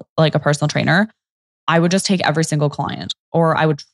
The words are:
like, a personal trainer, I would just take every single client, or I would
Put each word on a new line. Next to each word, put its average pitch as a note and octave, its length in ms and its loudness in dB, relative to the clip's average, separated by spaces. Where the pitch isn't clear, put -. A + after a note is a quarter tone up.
like, D#3 180 2
a D#3 40 0
personal D3 300 0
trainer, D3+ 420 0
I E3 120 4
would E3+ 120 2
just F#3+ 140 0
take F#3 200 0
every D#3+ 200 0
single D3 240 -2
client, - 440 -8
or D#3+ 240 2
I D#3+ 80 2
would D#3 180 0